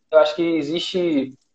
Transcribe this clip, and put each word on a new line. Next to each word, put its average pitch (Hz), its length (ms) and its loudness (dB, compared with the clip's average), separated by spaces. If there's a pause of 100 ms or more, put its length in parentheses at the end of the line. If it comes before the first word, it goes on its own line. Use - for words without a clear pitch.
(100)
eu 156 80 6
acho 151 180 2
que 175 60 -2
existe, 160 920 -2 (200)